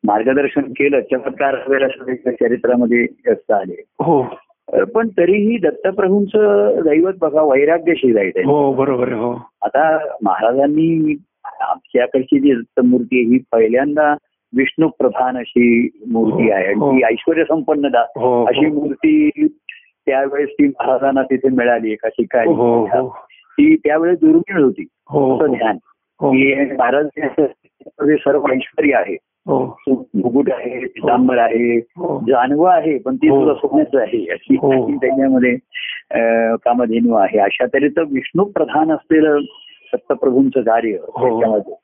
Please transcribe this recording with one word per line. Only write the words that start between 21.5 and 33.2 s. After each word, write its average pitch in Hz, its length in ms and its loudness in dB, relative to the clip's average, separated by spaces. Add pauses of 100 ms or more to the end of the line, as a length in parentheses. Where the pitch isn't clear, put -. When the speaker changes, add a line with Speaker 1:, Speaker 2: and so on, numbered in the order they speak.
Speaker 1:
एका 107 160 -6
ठिकाणी. 113 460 0
Speaker 2:
हो, 117 320 2
हो. 127 320 -2 (120)
Speaker 1:
ती - 460 2
त्यावेळेस 165 440 0
दुर्मिळ 160 440 2
होती, 127 220 -2 (240)
Speaker 2:
हो, 139 260 0
Speaker 1:
असं 156 120 0
Speaker 2:
हो. 131 80 0
Speaker 1:
ध्यान. 113 220 -2 (420)
Speaker 2:
हो. 143 120 0
Speaker 1:
की 135 240 2
महाराज 135 520 0 (100)
हे - 1000 -4
सर्व 139 360 0
ऐश्वर्य 135 420 -2
आहे, 95 240 -2 (280)
Speaker 2:
हो. 131 340 -4 (120)
Speaker 1:
मुकुट 131 600 -2
आहे, 123 280 -8
पितांबर 123 580 0
आहे, 117 400 0
Speaker 2:
हो. 143 420 -6
Speaker 1:
जानवं 131 520 2
आहे, 156 260 0
पण 131 180 -6
ती 151 140 2